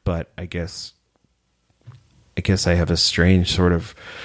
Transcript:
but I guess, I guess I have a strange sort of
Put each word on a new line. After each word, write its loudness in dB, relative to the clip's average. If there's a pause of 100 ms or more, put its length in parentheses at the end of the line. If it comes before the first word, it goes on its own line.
but -4
I -10
guess, -10 (1400)
I -4
guess 0
I 2
have 0
a 0
strange 2
sort 4
of -4 (300)